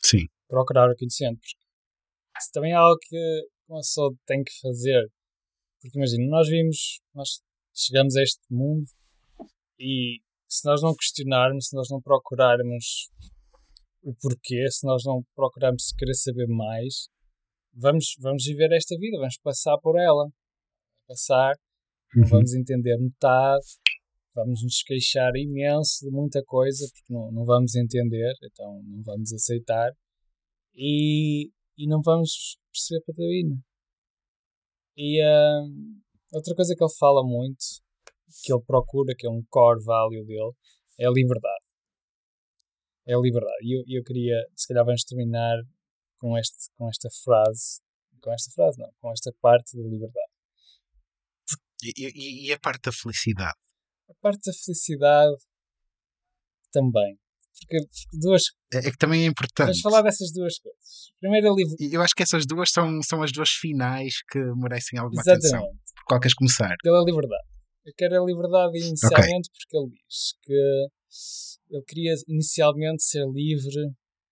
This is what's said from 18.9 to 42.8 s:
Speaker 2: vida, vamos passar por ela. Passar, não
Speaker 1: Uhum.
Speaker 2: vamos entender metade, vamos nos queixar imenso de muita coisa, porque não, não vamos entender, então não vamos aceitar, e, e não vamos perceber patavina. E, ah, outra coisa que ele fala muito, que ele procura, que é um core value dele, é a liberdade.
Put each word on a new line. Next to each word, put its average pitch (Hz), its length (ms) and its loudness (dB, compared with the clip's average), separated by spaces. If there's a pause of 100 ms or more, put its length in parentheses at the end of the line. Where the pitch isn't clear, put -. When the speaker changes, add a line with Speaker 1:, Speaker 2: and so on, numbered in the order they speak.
Speaker 2:
vida, 208 220 -8
vamos 131 240 -6
passar 147 340 0
por 165 220 2
ela. 151 280 4 (800)
Passar, 131 460 2 (640)
não 117 80 8
Speaker 1:
Uhum. 85 60 6
Speaker 2:
vamos 120 260 6
entender 123 420 -2
metade, 131 680 2 (680)
vamos 117 300 -4
nos 123 200 -4
queixar 127 520 0
imenso 143 680 -2
de 139 60 -8
muita 143 320 -2
coisa, 131 480 -2
porque - 220 -14
não, 113 180 -8
não 113 140 -6
vamos 123 300 4
entender, 120 640 -2
então 101 420 -16
não 104 200 -16
vamos 107 300 -8
aceitar, 117 580 -2 (840)
e, 147 800 -2 (260)
e 147 100 -6
não 151 140 0
vamos 165 560 0 (140)
perceber - 340 -6
patavina. 170 540 -4 (1400)
E, 147 260 0
ah, 151 400 6 (720)
outra 160 220 -4
coisa 175 200 2
que 165 80 2
ele 156 140 2
fala 139 260 6
muito, 127 400 -4 (800)
que 131 100 -2
ele 120 100 0
procura, 131 540 0
que 120 100 -8
é - 20 -2
um 117 200 -6
core 117 340 4
value 110 420 -2
dele, 110 260 -8 (460)
é 120 80 -4
a 123 60 4
liberdade. 123 540 0 (1400)